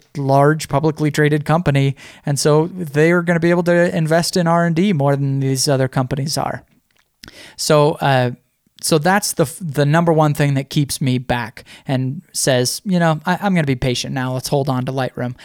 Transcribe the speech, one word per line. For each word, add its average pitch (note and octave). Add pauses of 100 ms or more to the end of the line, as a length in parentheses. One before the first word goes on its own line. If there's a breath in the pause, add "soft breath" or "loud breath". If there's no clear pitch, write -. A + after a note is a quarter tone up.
(180)
large C#3
publicly D3+
traded D3
company. C#3+ (280 loud breath)
And C#3+
so D#3
they're E3+
gonna E3+
be E3+
able F3
to F3
invest D#3+
in F3
R E3+
and E3
D F#3+
more C#3
than C#3
these C3+
other C3
companies C3+
are. - (920 loud breath)
So, D3
uh, B2+ (500)
so -
that's F#3
the E3+
f-, -
the D3
number E3
one D3+
thing C#3+
that C3+
keeps -
me B2+
back A#2+ (240 loud breath)
and C3 (120)
says, B2+
you F3+
know, D#3+
"I, F3+
I'm G3
gonna D#3+
be C#3
patient C3
now. B2+
Let's C3
hold C#3
on B2+
to C3
Lightroom." B2+